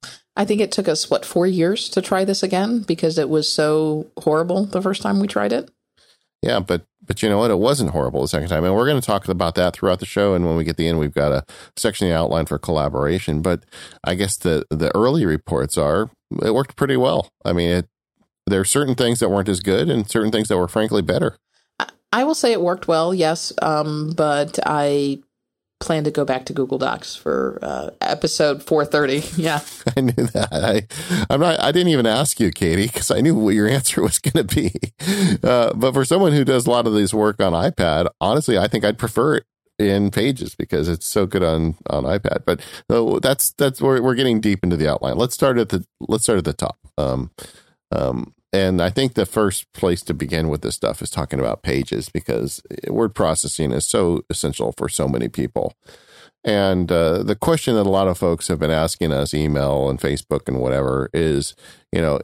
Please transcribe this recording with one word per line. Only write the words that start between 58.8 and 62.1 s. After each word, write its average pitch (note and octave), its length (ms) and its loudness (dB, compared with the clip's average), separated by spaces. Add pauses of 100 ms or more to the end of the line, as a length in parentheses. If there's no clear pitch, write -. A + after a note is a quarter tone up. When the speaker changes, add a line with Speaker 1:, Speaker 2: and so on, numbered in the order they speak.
Speaker 2:
us, C#2+ 220 -2
email C#2+ 560 0
and C2 100 -2
Facebook C#2+ 480 -2
and C2 140 -2
whatever, C2 520 -2
is, D#2 400 -2 (380)
you F2+ 80 -2
know, D#2 240 0